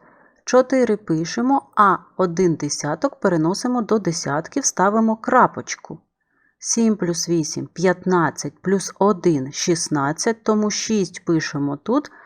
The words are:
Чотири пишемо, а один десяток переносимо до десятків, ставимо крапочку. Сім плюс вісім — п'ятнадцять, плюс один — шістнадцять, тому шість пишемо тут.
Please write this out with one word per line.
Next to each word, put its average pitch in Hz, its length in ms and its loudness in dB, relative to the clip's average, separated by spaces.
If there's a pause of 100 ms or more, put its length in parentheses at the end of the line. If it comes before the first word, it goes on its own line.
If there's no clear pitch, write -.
(460)
Чотири 254 520 2
пишемо, 208 800 -2
а 196 200 6 (200)
один 175 380 2
десяток 151 640 -4
переносимо 196 640 0
до 214 180 0
десятків, 165 680 -4
ставимо 220 520 2
крапочку. - 840 0 (680)
Сім 226 300 2
плюс 170 340 -4
вісім — 151 440 -2
п'ятнадцять, 175 880 0
плюс 190 380 -2
один — 170 540 2
шістнадцять, 160 880 -2
тому 214 280 0
шість - 540 -4
пишемо 147 520 -2
тут. 277 340 -2 (140)